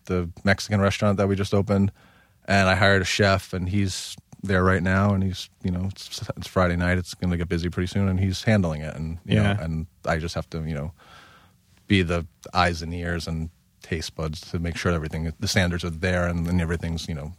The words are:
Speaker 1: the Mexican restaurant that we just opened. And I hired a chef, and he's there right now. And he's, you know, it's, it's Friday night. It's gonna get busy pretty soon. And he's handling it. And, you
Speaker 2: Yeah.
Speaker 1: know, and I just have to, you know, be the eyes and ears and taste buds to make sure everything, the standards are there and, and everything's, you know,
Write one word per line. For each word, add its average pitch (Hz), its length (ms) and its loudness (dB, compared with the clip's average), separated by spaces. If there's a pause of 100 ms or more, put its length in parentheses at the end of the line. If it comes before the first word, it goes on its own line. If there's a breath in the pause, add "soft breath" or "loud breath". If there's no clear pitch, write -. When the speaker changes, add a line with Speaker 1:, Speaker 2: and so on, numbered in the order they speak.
Speaker 1:
the 90 240 0 (140)
Mexican 98 380 2
restaurant 98 360 2
that 101 100 2
we 98 80 2
just 98 180 -2
opened. 98 380 4 (560 soft breath)
And 98 220 4
I 95 60 4
hired 98 260 4
a 92 40 0
chef, 98 480 2
and 92 160 -4
he's 98 460 -2 (280)
there 98 200 2
right 92 200 4
now. 98 300 4
And 95 100 2
he's, 92 260 -4 (140)
you 95 80 0
know, 90 200 -2
it's, - 300 -12 (160)
it's 90 100 -10
Friday 90 280 2
night. 87 220 2
It's 90 180 -6
gonna 90 220 -2
get 85 120 -4
busy 87 200 -2
pretty 90 180 -4
soon. 98 200 0
And 92 120 2
he's 95 240 0
handling 87 380 2
it. 78 140 -8
And, 80 300 -6
you 104 120 0
Speaker 2:
Yeah. 104 160 4
Speaker 1:
know, 98 100 -4
and 80 240 -4 (180)
I 85 120 0
just 82 180 -6
have 82 160 -6
to, 82 120 -6
you 78 120 -4
know, 76 160 -6 (960 loud breath)
be 98 140 4
the 85 240 0 (280)
eyes 87 280 2
and 82 120 -8
ears 87 340 -6
and 82 220 -4 (320)
taste - 340 -6
buds 80 260 -6
to - 180 -6
make 85 180 -4
sure - 140 0
everything, 80 480 -4
the - 80 -4
standards 85 360 0
are 92 80 -4
there 87 360 0
and, 87 200 -2
and 90 140 2
everything's, 82 460 -4
you 87 60 -6
know, 76 240 -8